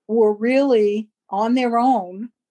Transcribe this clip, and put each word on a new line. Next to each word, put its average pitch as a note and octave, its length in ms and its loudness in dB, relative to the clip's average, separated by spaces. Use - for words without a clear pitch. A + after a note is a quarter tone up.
were G#3+ 240 2
really A3 760 0
on A3 260 -2
their A#3+ 240 0
own A3 520 -2